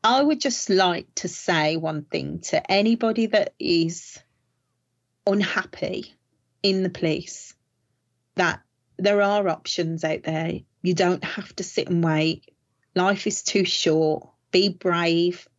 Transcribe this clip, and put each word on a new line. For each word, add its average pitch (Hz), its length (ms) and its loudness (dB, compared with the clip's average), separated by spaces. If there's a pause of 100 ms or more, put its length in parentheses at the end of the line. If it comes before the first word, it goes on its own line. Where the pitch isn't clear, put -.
I 247 180 4
would 294 180 2
just - 300 -4
like 185 460 2
to - 120 -6
say 160 480 0
one 160 280 -4
thing 151 360 -6 (100)
to - 220 -2
anybody 220 560 2
that 208 320 0
is 165 600 -2 (1040)
unhappy - 880 -2 (500)
in 190 200 2
the 185 60 -2
police, - 640 -6 (800)
that 180 260 0 (360)
there 202 240 4
are 202 280 2
options 165 540 -4
out 156 200 -4
there. 160 360 -4 (220)
You 180 120 0
don't 175 300 2
have - 340 -10
to 185 60 -8
sit - 260 -6
and 170 140 2
wait. 160 500 0 (420)
Life 196 320 2
is 208 160 -4
too 196 220 2
short. 156 600 0 (240)
Be 190 180 4
brave. 170 800 0 (120)